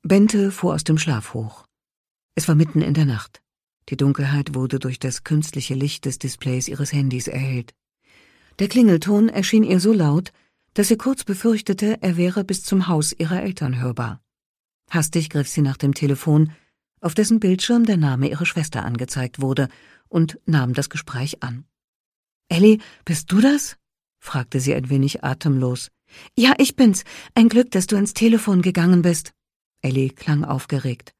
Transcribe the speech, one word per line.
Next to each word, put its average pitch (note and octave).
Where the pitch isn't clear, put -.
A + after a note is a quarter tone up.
Bente G3+
fuhr F3+
aus D#3
dem D#3
Schlaf D3+
hoch. A2
Es D#3+
war D#3+
mitten D#3
in D#3
der D#3
Nacht. A#2
Die -
Dunkelheit C#3
wurde C3
durch C3
das -
künstliche D3+
Licht C#3
des C3
Displays C3
ihres C#3
Handys C3
erhellt. B2+
Der G3
Klingelton G#3
erschien G#3+
ihr F#3
so G3+
laut, E3+
dass G#3
sie A3+
kurz C4
befürchtete, G#3+
er F3+
wäre F3+
bis F#3+
zum F#3
Haus D3+
ihrer F3
Eltern D3
hörbar. A#2+
Hastig D#3
griff C#3+
sie -
nach C3+
dem C#3
Telefon, D3+
auf D#3+
dessen G#3+
Bildschirm G#3+
der A3
Name C#3
ihrer D3+
Schwester D#3
angezeigt B2
wurde, C3+
und E3
nahm C3
das C3+
Gespräch -
an. B2
„Elli, G#3
bist D#3
du F#3
das?“, C#4
fragte -
sie C3
ein C3
wenig C#3
atemlos. C3
„Ja, B3+
ich -
bin's. A3+
Ein A3+
Glück, A#3+
dass F#3
du G#3
ans G3+
Telefon A3
gegangen F3+
bist.“ E3+
Elli C3+
klang D3
aufgeregt. C3